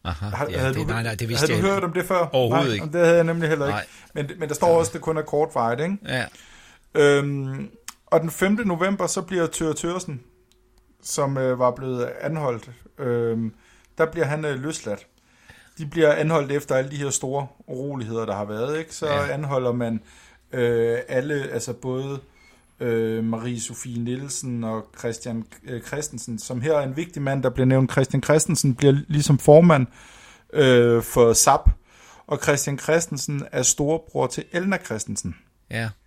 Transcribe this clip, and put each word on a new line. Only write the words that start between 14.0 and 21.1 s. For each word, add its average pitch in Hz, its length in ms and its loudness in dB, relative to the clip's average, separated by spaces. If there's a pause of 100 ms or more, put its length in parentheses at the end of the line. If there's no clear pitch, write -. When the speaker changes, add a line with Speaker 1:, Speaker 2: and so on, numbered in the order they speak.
Speaker 2:
bliver 160 200 -4
han, 156 180 -4
øh, 143 180 -6
løsladt. 120 440 -8 (720)
De 156 80 -10
bliver 151 260 4
anholdt 151 400 0
efter 143 220 -2
alle 131 160 0
de 143 60 -12
her 143 140 -4
store 139 360 -6 (200)
uroligheder, 127 600 -6
der 104 100 -4
har 104 80 -4
været, 117 340 -4
ikke? 160 160 -10
Så - 120 -6
Speaker 1:
Ja. 143 260 0
Speaker 2:
anholder 139 400 -2
man, 117 280 -4 (520)
øh, 120 460 0 (100)
alle, 139 260 -2 (180)